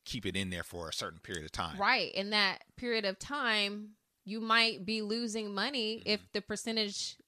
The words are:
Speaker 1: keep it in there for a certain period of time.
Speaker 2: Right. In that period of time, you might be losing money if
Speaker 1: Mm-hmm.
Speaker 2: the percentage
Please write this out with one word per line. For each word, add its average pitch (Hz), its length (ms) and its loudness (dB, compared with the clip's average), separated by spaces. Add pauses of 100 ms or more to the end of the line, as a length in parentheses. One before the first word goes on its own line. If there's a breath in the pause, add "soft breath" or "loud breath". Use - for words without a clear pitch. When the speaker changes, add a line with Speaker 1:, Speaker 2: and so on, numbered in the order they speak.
Speaker 1:
keep 107 220 -6
it 90 100 0
in 95 140 0
there 87 140 -4
for 85 260 -6
a 76 40 -6
certain 82 260 -6
period 82 260 -6
of 78 60 -10
time. 85 280 -4
Speaker 2:
Right. 202 340 2
In 196 180 -2
that 202 320 2 (120)
period 226 300 0
of 190 140 0
time, 214 760 0 (280)
you 214 160 -4
might 220 460 4
be 220 180 2
losing 214 500 -2
money 226 520 0
if 208 160 2
Speaker 1:
Mm-hmm. - 120 -20
Speaker 2:
the 208 80 0
percentage 214 760 -2 (100)